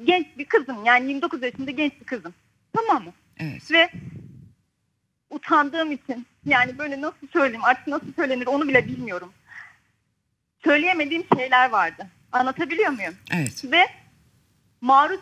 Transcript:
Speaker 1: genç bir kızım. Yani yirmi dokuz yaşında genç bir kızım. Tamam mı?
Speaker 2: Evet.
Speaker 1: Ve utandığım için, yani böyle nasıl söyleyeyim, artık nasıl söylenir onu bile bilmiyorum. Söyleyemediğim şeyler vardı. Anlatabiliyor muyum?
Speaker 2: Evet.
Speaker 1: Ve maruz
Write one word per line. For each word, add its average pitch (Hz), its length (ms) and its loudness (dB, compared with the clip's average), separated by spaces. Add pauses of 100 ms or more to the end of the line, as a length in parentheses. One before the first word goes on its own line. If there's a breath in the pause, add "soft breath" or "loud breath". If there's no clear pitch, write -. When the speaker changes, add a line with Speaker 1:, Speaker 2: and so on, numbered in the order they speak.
Speaker 1:
genç 349 220 2 (100)
bir - 80 -10
kızım. 247 400 -2
Yani 247 220 4
yirmi 277 140 -4
dokuz 330 220 -6
yaşında 262 280 -6
genç 285 280 -2
bir 240 60 -20
kızım. 175 280 -10 (420)
Tamam 415 280 0
mı? 170 80 -14 (280)
Speaker 2:
Evet. 156 320 -8
Speaker 1:
Ve 330 180 2 (1400)
utandığım 302 600 -2
için, 247 340 -10 (200)
yani 254 320 0
böyle 277 240 -8
nasıl 302 320 -10
söyleyeyim, 240 300 0
artık 247 240 2
nasıl - 280 -6
söylenir 262 320 -2
onu 277 200 0
bile 247 200 4
bilmiyorum. 202 460 -8 (1300 loud breath)
Söyleyemediğim 320 600 2 (140)
şeyler 254 320 4
vardı. 190 380 0 (240)
Anlatabiliyor 302 600 0
muyum? 190 240 -6 (160)
Speaker 2:
Evet. 247 400 -4
Speaker 1:
Ve 349 160 6 (920)
maruz 285 400 4